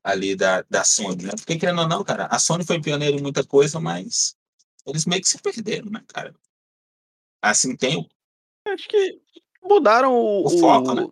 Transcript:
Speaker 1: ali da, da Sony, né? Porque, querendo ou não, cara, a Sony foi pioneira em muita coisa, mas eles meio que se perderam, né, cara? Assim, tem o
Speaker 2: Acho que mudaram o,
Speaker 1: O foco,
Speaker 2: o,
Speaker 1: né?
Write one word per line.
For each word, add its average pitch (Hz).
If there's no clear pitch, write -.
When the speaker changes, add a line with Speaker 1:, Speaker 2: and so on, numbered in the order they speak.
Speaker 1:
ali 98
da, 95
da 95
Sony, 90
né? 101
Porque, 165
querendo 175
ou 165
não, 170
cara, -
a 120
Sony 170
foi 165
pioneira 147
em 143
muita 139
coisa, 151
mas 175
eles 151
meio 180
que -
se -
perderam, -
né, 220
cara? -
Assim, 107
tem 143
o 160
Speaker 2:
Acho -
que 392
mudaram 262
o, 208
Speaker 1:
O -
foco, -
Speaker 2:
o, -
Speaker 1:
né? -